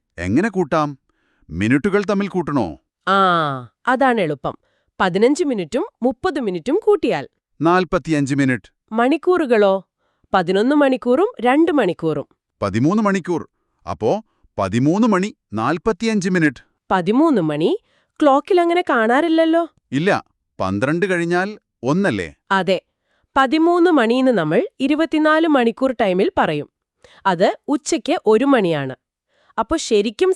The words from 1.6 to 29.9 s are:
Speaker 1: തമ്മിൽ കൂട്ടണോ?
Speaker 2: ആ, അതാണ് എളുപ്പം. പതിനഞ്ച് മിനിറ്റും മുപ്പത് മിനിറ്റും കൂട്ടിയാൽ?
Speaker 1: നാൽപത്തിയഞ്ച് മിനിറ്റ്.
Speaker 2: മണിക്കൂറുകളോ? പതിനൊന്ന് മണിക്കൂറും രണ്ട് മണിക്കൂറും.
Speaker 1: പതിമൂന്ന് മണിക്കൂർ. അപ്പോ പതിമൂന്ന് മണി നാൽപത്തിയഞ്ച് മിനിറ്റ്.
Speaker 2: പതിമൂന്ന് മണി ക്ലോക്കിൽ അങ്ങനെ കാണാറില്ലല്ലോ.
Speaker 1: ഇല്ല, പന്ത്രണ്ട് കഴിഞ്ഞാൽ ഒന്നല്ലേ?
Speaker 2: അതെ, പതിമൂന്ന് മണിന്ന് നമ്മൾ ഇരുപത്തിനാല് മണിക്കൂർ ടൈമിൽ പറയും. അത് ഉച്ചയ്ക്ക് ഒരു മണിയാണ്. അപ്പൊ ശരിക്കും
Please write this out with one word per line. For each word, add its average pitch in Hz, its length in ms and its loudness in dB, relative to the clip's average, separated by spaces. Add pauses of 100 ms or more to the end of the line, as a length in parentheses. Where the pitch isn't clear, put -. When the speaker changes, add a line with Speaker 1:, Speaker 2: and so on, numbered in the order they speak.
Speaker 1:
തമ്മിൽ 202 240 -2
കൂട്ടണോ? 147 400 -4 (400)
Speaker 2:
ആ, 196 120 2 (680)
അതാണ് 247 340 2
എളുപ്പം. 151 340 -4 (440)
പതിനഞ്ച് 220 440 2
മിനിറ്റും 240 420 -4 (180)
മുപ്പത് 269 360 -4
മിനിറ്റും 226 440 -4
കൂട്ടിയാൽ? 214 440 0 (340)
Speaker 1:
നാൽപത്തിയഞ്ച് 156 760 0
മിനിറ്റ്. 131 340 0 (220)
Speaker 2:
മണിക്കൂറുകളോ? 233 960 0 (460)
പതിനൊന്ന് 196 420 2
മണിക്കൂറും 269 540 2 (100)
രണ്ട് 285 320 2
മണിക്കൂറും. 165 560 -2 (340)
Speaker 1:
പതിമൂന്ന് 131 420 0
മണിക്കൂർ. 180 460 -4 (360)
അപ്പോ 117 380 -4 (340)
പതിമൂന്ന് 135 500 0
മണി 202 280 -2 (180)
നാൽപത്തിയഞ്ച് 180 760 -4
മിനിറ്റ്. 160 340 0 (280)
Speaker 2:
പതിമൂന്ന് 214 500 2
മണി 160 360 -2 (420)
ക്ലോക്കിൽ 302 420 2
അങ്ങനെ 339 200 0
കാണാറില്ലല്ലോ. 320 880 0 (240)
Speaker 1:
ഇല്ല, 175 320 -2 (360)
പന്ത്രണ്ട് 131 460 -2
കഴിഞ്ഞാൽ 180 520 -2 (260)
ഒന്നല്ലേ? 120 500 -2 (180)
Speaker 2:
അതെ, 190 300 0 (540)
പതിമൂന്ന് 330 560 2
മണിന്ന് 254 400 2
നമ്മൾ 185 360 0 (120)
ഇരുപത്തിനാല് 311 680 0
മണിക്കൂർ 254 540 0
ടൈമിൽ 196 360 0
പറയും. 165 320 -2 (560)
അത് 196 320 0 (100)
ഉച്ചയ്ക്ക് 294 600 -4
ഒരു 220 180 4
മണിയാണ്. 165 500 0 (640)
അപ്പൊ 226 200 -4
ശരിക്കും 233 580 0